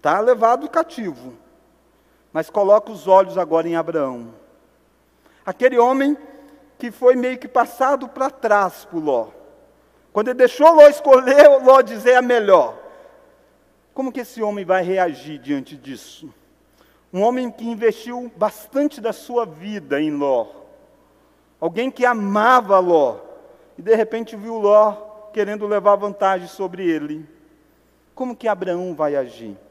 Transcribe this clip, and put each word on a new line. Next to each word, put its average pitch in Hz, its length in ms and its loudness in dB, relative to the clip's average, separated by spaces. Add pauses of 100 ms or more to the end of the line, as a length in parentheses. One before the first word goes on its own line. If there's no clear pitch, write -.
Tá 160 200 -2
levado 240 480 0
cativo, 170 640 -8 (960)
mas 160 180 -8
coloca 208 440 0
os 170 160 -10
olhos 190 280 4
agora 165 300 -2
em 170 80 -4
Abraão. 139 580 -6 (1120)
Aquele 247 320 -2
homem 269 400 0 (600)
que 240 140 -12
foi 254 260 2
meio 254 200 -6
que 254 100 -18
passado 269 600 -2
para 262 220 -6
trás 202 600 -2
por 165 140 -8
Ló. 123 280 -4 (840)
Quando 220 140 -2
ele 247 80 -6
deixou 262 340 4
Ló 302 160 10
escolher, 277 580 6 (160)
Ló 262 200 6
dizer 233 340 0
a 254 60 4
melhor. 202 560 2 (1160)
Como 262 200 -8
que 269 80 -10
esse 226 200 -14
homem 202 220 -6
vai 185 180 0
reagir 165 560 -6
diante 135 380 -8
disso? 131 580 -20 (800)
Um 185 100 -6
homem 247 300 -4
que 226 160 -14
investiu 233 680 -6
bastante 269 640 -4
da 220 100 -6
sua 240 340 -6
vida 160 560 -8
em 156 100 -4
Ló. 139 360 -2 (1120)
Alguém 202 320 -6
que 247 140 -4
amava 214 720 2
Ló. 160 380 0 (600)
E - 40 -20
de 202 120 0
repente 226 440 -4
viu 226 200 -12
Ló 208 360 4 (400)
querendo 208 340 -6
levar 202 300 0
vantagem 190 500 -4
sobre 185 420 -6
ele. 151 380 -8 (840)
Como 247 240 -10
que 240 100 -8
Abraão 180 480 -6
vai 147 220 -4
agir? 117 400 -12 (140)